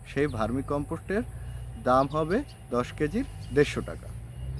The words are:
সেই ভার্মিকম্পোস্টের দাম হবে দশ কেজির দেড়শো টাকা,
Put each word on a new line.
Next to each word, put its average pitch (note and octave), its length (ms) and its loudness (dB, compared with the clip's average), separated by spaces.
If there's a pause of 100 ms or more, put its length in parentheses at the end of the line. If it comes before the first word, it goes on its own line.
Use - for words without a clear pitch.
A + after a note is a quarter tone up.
(140)
সেই C#3+ 120 4
ভার্মিকম্পোস্টের C#3+ 960 -2 (640)
দাম C3 220 8
হবে D#3+ 360 0 (280)
দশ B2 220 2
কেজির E3+ 320 0 (300)
দেড়শো C#3 260 6
টাকা, - 280 -6 (520)